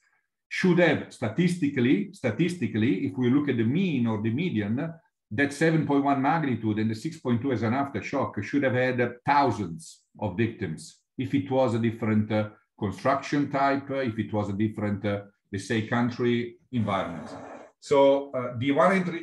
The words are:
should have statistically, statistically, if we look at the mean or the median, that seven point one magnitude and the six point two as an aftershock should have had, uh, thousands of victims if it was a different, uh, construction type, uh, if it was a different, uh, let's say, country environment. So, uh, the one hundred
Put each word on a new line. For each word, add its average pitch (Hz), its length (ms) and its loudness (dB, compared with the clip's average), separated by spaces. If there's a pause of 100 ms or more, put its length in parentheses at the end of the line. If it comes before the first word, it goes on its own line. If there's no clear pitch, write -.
(480)
should 175 300 4
have 160 320 2
statistically, 147 1040 0
statistically, 123 920 0
if 117 120 -6
we 123 120 2
look 143 200 2
at 120 80 0
the 117 60 2
mean 135 440 2
or 110 140 -2
the 110 100 -2
median, 131 640 -2 (380)
that 139 220 0
seven 160 340 2
point 139 160 4
one 139 180 2
magnitude 127 580 0
and 110 120 0
the 110 40 -4
six 165 220 -8
point 120 240 -2
two 139 120 0
as 107 100 -2
an 113 100 2
aftershock - 720 -4
should 143 200 0
have 131 100 2
had, 123 260 0
uh, 120 100 0 (160)
thousands 104 760 0 (180)
of 95 180 -4
victims 98 600 -4 (200)
if 123 180 -4
it 123 160 -2
was 127 240 2
a 117 40 0
different, 107 520 0
uh, 107 180 0 (300)
construction 135 720 0
type, 139 400 0
uh, 135 40 -4
if 123 220 -4
it 107 160 -4
was 104 160 -2
a 101 40 -4
different, 104 520 -2
uh, 101 160 -2 (300)
let's 95 160 -8
say, 113 180 0
country 120 720 0 (160)
environment. 95 580 -4 (500)
So, 139 520 4
uh, 123 260 -6
the 135 140 2
one 165 200 6
hundred 175 320 0